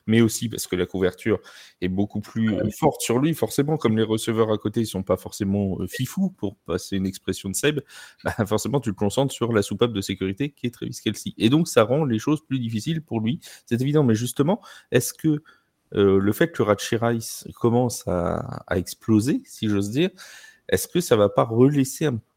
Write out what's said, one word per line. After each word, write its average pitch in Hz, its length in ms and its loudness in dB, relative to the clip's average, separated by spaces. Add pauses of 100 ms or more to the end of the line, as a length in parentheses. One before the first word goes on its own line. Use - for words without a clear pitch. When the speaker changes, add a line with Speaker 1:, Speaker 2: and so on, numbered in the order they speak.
Speaker 1:
mais 113 160 6
aussi 113 260 0
parce 110 180 -8
que 90 100 -4
la 90 100 0
couverture 95 540 0 (400)
est 92 80 -2
beaucoup 101 320 -2
plus, 113 300 -2
Speaker 2:
Ouais. 95 120 0
Speaker 1:
euh, 107 80 -2
forte - 320 0
sur 117 160 0
lui. 156 160 2
Forcément, 143 420 0
comme 110 220 2
les 110 60 2
receveurs 110 480 0
à 107 40 2
côté, 110 240 -4
ils 113 60 -2
sont 95 160 -6
pas 95 140 0
forcément, 98 640 -2
euh, 90 80 -4
fifous, 185 420 -4
pour - 260 -6
passer - 400 -6
une 95 100 -2
expression 95 440 -6
de 90 40 -6
Seb, 147 260 0 (220)
<laughs> - 220 -20
bah, - 220 -2
forcément, 110 340 -2
tu 113 120 -4
te - 40 -12
concentres 127 380 -2
sur 120 180 -2
la 104 100 4
soupape 117 300 -2
de 98 80 -4
sécurité 98 500 -4
qui - 180 -8
est - 20 -6
Travis - 340 -10
Kelce. 104 320 -6
Et 110 140 4
donc, 160 180 4
ça - 140 6
rend 131 220 0
les 113 160 0
choses 147 260 0
plus 135 140 -4
difficiles 120 420 -4
pour 117 180 -4
lui. 117 200 -2 (260)
C'est 120 160 0
évident, 147 220 2
mais 117 100 4
justement, 139 480 0 (280)
est-ce - 220 2
que, 151 300 0 (540)
euh, 98 240 6
le 101 120 2
fait 165 200 0
que - 100 -2
Rashee 104 340 0
Rice 117 600 -4
commence 120 500 0
à, 87 600 -4
à 90 100 -2
exploser, 113 680 0
si - 220 -8
j'ose 101 240 0
dire, 160 200 0 (580)
est-ce - 180 0
que - 140 -2
ça 123 160 2
va 104 120 6
pas 135 160 2
relaisser 131 600 2
un 120 140 -2 (160)